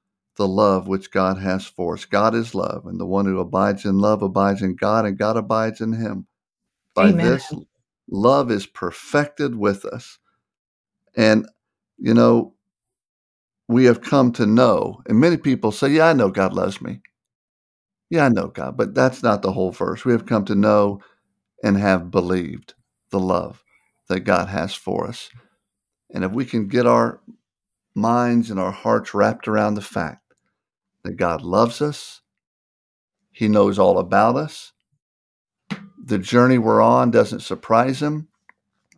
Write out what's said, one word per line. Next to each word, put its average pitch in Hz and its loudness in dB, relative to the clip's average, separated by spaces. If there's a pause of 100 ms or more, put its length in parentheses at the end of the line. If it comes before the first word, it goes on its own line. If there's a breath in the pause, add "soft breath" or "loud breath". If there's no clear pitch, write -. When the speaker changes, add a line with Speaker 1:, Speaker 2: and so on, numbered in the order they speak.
(380)
Speaker 1:
the 101 -2
love 95 2
which 95 -6
God 95 0
has 95 -4
for 85 -8
us." 90 -14
God 110 0
is 117 -4
love, - -6
and 92 -10
the 90 -8
one 98 0
who 95 -2
abides 98 -2
in 98 0
love 104 2
abides 98 -2
in 92 -4
God, 107 0
and 95 -6
God 107 -2
abides 110 -4
in 113 -4
him. 104 -8 (680)
By 196 4
Speaker 2:
Amen. 165 2
Speaker 1:
this, 131 -4 (580)
love 120 2
is 101 -2
perfected 147 -4
with 101 -2
us. - -14 (1000)
And, 110 4 (500)
you - 0
know, 117 4 (1120)
we 123 4
have 120 6
come 127 2
to 120 0
know, 107 2
and 110 2
many 160 4
people 123 0
say, 135 -2
"Yeah, 156 4
I 165 4
know 117 2
God 95 0
loves 98 -4
me. 95 -12 (1080)
Yeah, 160 2
I 131 4
know 92 -2
God," 69 -10
but 101 -4
that's 131 0
not 104 2
the 95 -2
whole 95 -4
verse. - -6
"We 127 2
have 113 0
come 104 -2
to 104 -2
know 104 2 (640 soft breath)
and 104 2
have 92 0
believed 87 -4 (360)
the 101 -2
love 92 -4 (460)
that - -2
God 95 0
has 90 -6
for - -8
us." - -16 (840 soft breath)
And 95 -6
if 95 -4
we 127 -4
can 113 -4
get 120 0
our 117 0 (720)
minds 117 0
and 95 -6
our 92 -4
hearts 113 -4
wrapped 107 0
around 107 0
the 104 -8
fact - -10 (720)
that 104 -12
God 85 -2
loves 107 0
us, - -8 (1120)
he - -4
knows 101 2
all 92 4
about 101 2
us, - -10 (1300)
the 104 -2
journey 123 4
we're 110 2
on 120 4
doesn't 107 2
surprise 131 -2
him, 151 -6 (720)